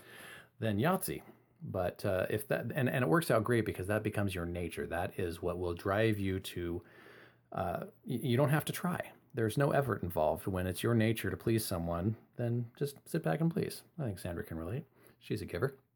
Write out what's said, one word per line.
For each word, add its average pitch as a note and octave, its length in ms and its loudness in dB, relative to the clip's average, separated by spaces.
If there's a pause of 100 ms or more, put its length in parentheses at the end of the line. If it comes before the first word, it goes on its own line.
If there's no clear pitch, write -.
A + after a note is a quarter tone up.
(600)
then G#2+ 180 2
Yahtzee. C3+ 440 2 (400)
But, G2 420 -2
uh, F#2 240 2
if - 200 -2
that, - 260 0
and, C3 140 2
and C3 140 0
it C#3+ 60 2
works D#3+ 220 4
out A2+ 120 4
great A2+ 220 4
because F#2 220 -4
that A2 160 0
becomes G2+ 320 0
your F2 100 -2
nature. F2 420 -4
That E2 320 -4
is F2 220 -2
what F2 180 -2
will F2 140 0
drive G#2 460 2
you F#2+ 220 0
to, F2 420 -4 (680)
uh, F2+ 300 -2 (240)
y-, B2+ 180 -4
you A#2+ 140 2
don't C#3 140 6
have D3+ 160 2
to - 60 -2
try. - 280 -2 (340)
There's A2 220 0
no C#3+ 140 4
effort B2+ 320 2
involved. D#2 440 2
When F#2 200 0
it's F#2 160 -2
your A#2 120 4
nature A2 360 2
to F2+ 60 -2
please - 280 2
someone, F2 500 0 (220)
then A#2+ 300 0 (120)
just C#3+ 180 -4 (100)
sit D#3+ 180 -4
back D#3+ 160 0
and E3 100 4
please. - 320 -2 (160)
I D3 60 -2
think G2 140 -4
Sandra E2+ 260 -4
can D#2+ 140 -8
relate. G2 260 -6 (340)
She's - 220 -6
a - 60 -8
giver. F2 300 -2 (200)